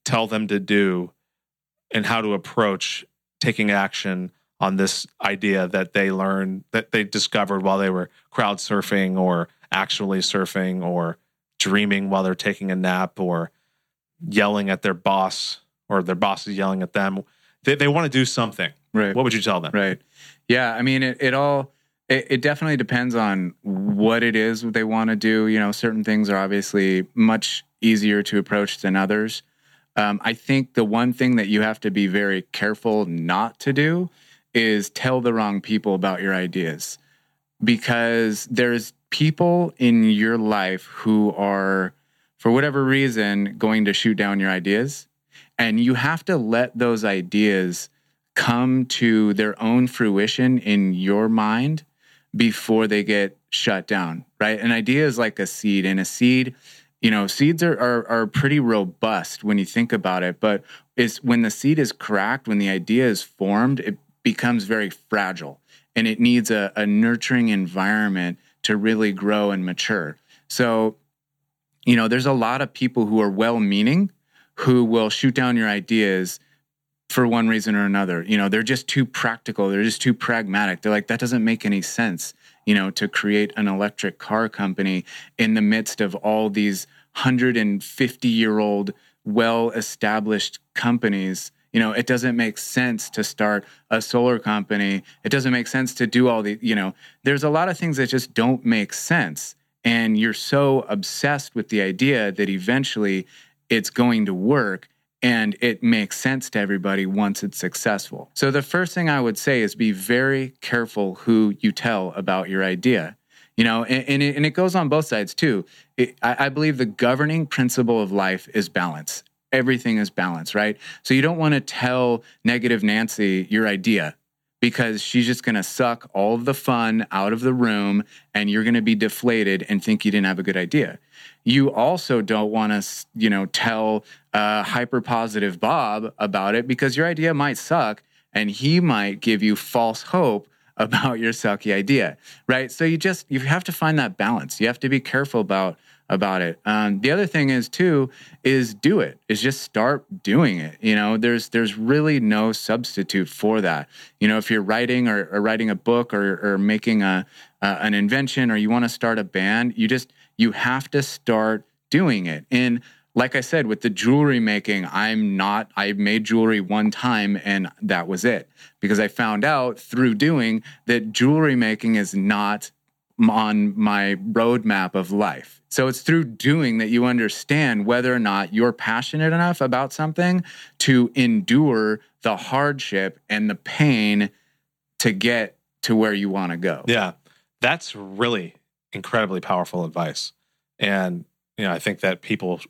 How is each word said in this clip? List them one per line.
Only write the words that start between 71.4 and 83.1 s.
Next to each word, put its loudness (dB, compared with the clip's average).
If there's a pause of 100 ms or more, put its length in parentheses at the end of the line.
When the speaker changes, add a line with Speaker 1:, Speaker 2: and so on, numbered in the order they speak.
Speaker 2:
you 6
know, 2
there's 0
a 2
lot 0
of -6
people 0
who 2
are 4
well-meaning 2 (440)
who 4
will 2
shoot 0
down 2
your 2
ideas 0 (720)
for 2
one 2
reason 0
or 2
another. -2
You 0
know, 2
they're 2
just -2
too 0
practical. -4
They're 2
just -2
too 4
pragmatic. -2
They're 0
like, 0
"That -2
doesn't 0
make 0
any 2
sense, -4 (320)
you 4
know, 0
to -4
create 0